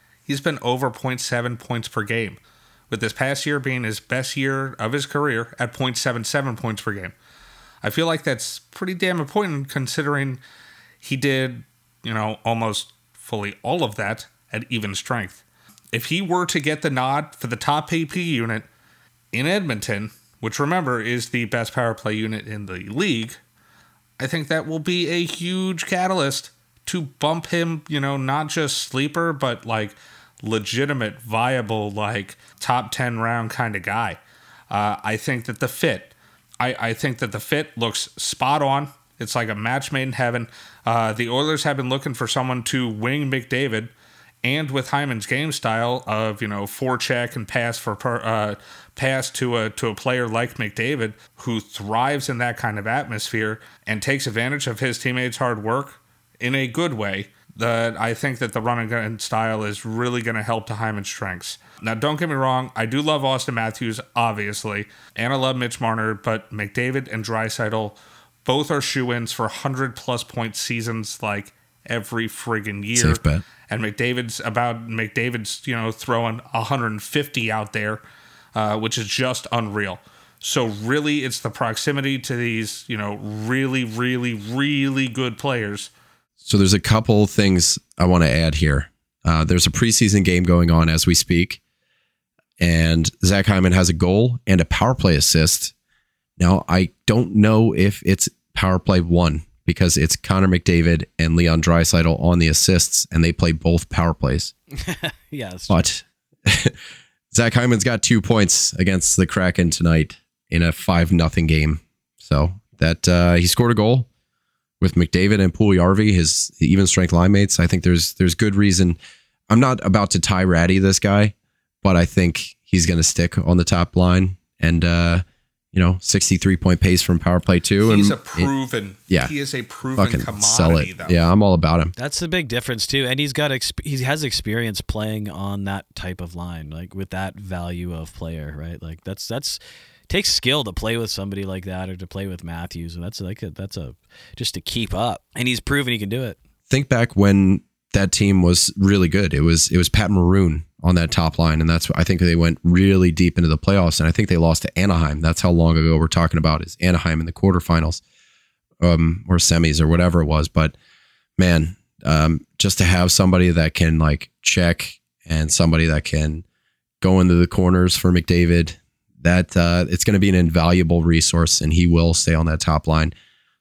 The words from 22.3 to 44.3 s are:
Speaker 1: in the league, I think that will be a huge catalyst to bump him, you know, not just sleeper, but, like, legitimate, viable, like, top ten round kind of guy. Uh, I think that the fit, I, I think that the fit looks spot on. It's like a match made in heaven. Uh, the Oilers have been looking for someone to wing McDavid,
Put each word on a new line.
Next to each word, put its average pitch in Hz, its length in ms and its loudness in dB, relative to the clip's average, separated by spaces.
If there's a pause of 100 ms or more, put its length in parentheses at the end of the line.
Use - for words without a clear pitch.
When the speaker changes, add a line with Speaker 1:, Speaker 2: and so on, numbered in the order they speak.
Speaker 1:
in 104 180 -12
the 92 140 -12 (100)
league, 120 460 -4 (840)
I - 80 -6
think 151 200 -8
that 160 200 -4
will 160 120 -6
be 175 280 -4
a 175 160 -4
huge 180 600 -6
catalyst 180 640 -4 (380)
to 175 160 -4
bump 156 440 -4
him, 165 400 -4
you 151 120 -6
know, 139 180 -4
not 135 300 -4
just 147 300 -4
sleeper, 147 560 -4
but, 135 320 -6
like, 110 300 -6 (460)
legitimate, 113 800 -4
viable, 110 720 -2
like, 104 460 -6 (220)
top 123 320 -2
ten 120 280 -4
round 113 320 -4
kind 113 240 -4
of 90 80 -8
guy. 101 360 -6 (500)
Uh, 104 340 -2
I 107 140 -4
think 120 280 -6
that 120 140 -10
the 131 80 -2
fit, - 460 -6 (460)
I, 127 200 -2
I 113 140 -4
think 127 260 -6
that 110 120 -6
the 104 80 -10
fit 151 380 -6
looks 117 400 -4
spot 143 440 -2
on. 139 280 -2 (300)
It's 113 140 -10
like 117 160 -4
a 107 60 -6
match 120 360 -6
made 135 120 -4
in 131 80 -6
heaven. 120 360 -4 (380)
Uh, 113 260 0
the 117 160 -4
Oilers 143 360 -2
have 143 120 -2
been 127 140 -4
looking 135 240 -4
for 120 140 -6
someone 127 380 -4
to 127 220 -2
wing 127 440 -4
McDavid, 123 580 -4 (540)